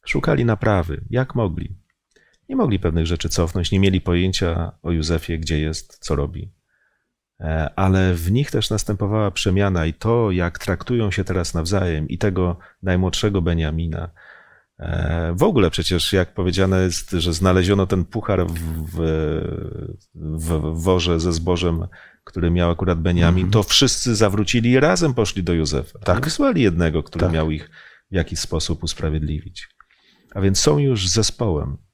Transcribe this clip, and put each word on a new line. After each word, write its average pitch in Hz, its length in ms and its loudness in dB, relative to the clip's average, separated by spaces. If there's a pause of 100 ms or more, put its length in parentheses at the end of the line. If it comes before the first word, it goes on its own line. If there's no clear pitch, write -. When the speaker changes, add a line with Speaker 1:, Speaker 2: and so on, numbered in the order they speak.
Speaker 1:
Szukali 139 380 0
naprawy, 101 640 0
jak 127 240 -2
mogli. 95 420 -2 (720)
Nie 269 80 -4
mogli 143 220 2
pewnych 82 280 0
rzeczy 85 220 -2
cofnąć, 87 420 0
nie 95 100 4
mieli 95 200 4
pojęcia 87 720 0 (100)
o 85 80 -4
Józefie, 82 480 -2
gdzie 78 220 -2
jest, - 400 -6
co - 160 -2
robi. 71 360 -6 (880)
E, 80 360 -2
ale 95 380 2
w 82 180 -2
nich 135 180 0
też 113 200 -2
następowała 104 600 0
przemiana 92 560 0
i 80 80 -2
to, 113 360 0
jak 87 280 -2
traktują 107 520 -2
się 92 140 -2
teraz 90 300 -2
nawzajem 85 540 0
i 90 100 -6
tego 92 400 0 (240)
najmłodszego 92 600 0
Beniamina. 82 680 -2 (680)
E, 85 580 -2
w 98 60 2
ogóle 127 280 4
przecież, - 420 -2
jak 92 220 2
powiedziane 92 480 2
jest, 87 280 -2
że 87 220 0
znaleziono 92 540 4
ten 92 180 0
puchar 92 420 -2
w, 82 440 -6
w, 82 100 -6 (1120)
w 80 680 -4
worze 87 380 2
ze 87 120 0
zbożem, 85 540 0 (380)
który 85 260 -2
miał 87 200 4
akurat 85 300 0
Beniamin, 87 460 4
Speaker 2:
Mhm. 95 60 -2
Speaker 1:
to 107 100 4
wszyscy - 540 2
zawrócili 107 540 2
i 127 100 6
razem 165 340 2
poszli 101 280 0
do 87 100 0
Józefa. 78 460 -2
Speaker 2:
Tak. 90 180 2
Speaker 1:
Nie 127 80 0
wysłali 190 380 2
jednego, 82 400 2
który 85 220 -4
Speaker 2:
Tak. 87 100 2
Speaker 1:
miał 80 160 0
ich 76 200 -6 (400)
w 95 40 -10
jakiś 85 240 -2
sposób - 440 -4
usprawiedliwić. 76 840 -4 (680)
A 98 60 -4
więc 98 200 2
są 151 180 4
już 120 300 2
zespołem. 87 680 -2 (180)